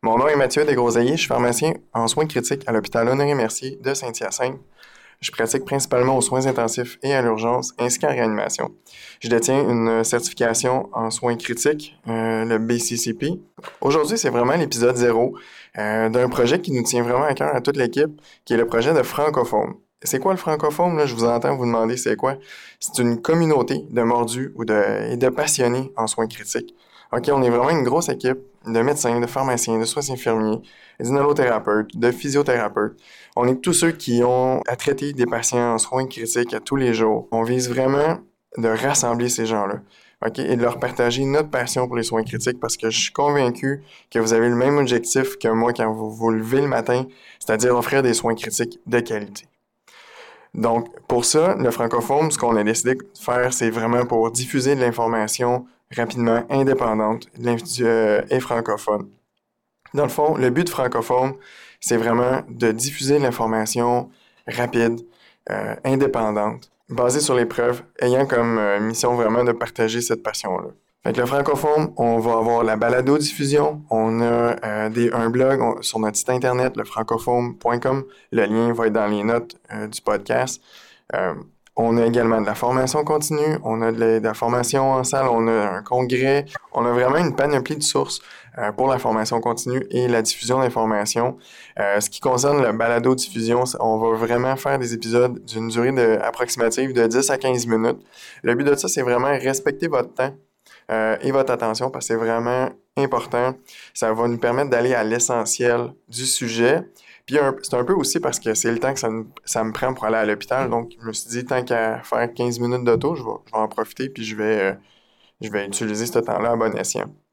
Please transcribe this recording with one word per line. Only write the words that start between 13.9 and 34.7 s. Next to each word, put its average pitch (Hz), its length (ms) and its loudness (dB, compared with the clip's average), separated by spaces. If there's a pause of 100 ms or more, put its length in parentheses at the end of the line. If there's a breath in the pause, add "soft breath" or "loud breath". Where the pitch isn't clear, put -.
c'est 143 100 0
vraiment 120 240 2
l'épisode 127 420 2
zéro, 120 400 2 (440 loud breath)
euh, 110 300 0
d'un 123 200 2
projet 127 320 2
qui 170 120 -4
nous 120 100 0
tient 120 180 0
vraiment 123 240 2
à 143 80 0
cœur 147 220 -2
à 123 60 -2
toute 143 160 0
l'équipe, 139 440 0 (240 loud breath)
qui - 80 -2
est 117 40 4
le 113 100 4
projet 117 260 2
de 143 80 4
Francophone. 123 720 0 (300)
C'est - 160 -2
quoi 190 140 0
le 180 40 -2
Francophone, 156 600 0
là ? 147 100 4
Je 120 80 -4
vous 113 100 0
entends 120 320 2
vous 123 80 -2
demander 117 320 0
c'est 113 180 0
quoi. 135 200 -2 (440 loud breath)
C'est - 200 -8
une 120 200 2
communauté 151 680 2
de 117 140 0
mordus 120 500 0
ou 113 120 -6
de, 107 440 2
et 123 80 -4
de 127 120 4
passionnés 131 680 0
en 113 80 0
soins 113 220 -2
critiques. - 480 -8 (380 soft breath)
Ok, 123 180 -2
on 139 100 4
est 123 80 4
vraiment 120 200 2
une 160 140 2
grosse 139 260 0
équipe 127 280 -2 (280)
de 113 160 0
médecins, 127 400 2
de 120 60 0
pharmaciens, 120 520 -2
de 113 60 0
soins 135 240 -4
infirmiers, 113 520 0 (380 loud breath)
d'inhalothérapeutes, 120 1000 0
de 117 140 2
physiothérapeutes. 123 880 -2 (380 loud breath)
On 120 100 2
est 127 140 0
tous 180 100 0
ceux 165 200 2
qui 120 340 0
ont 127 420 2
à 123 80 -2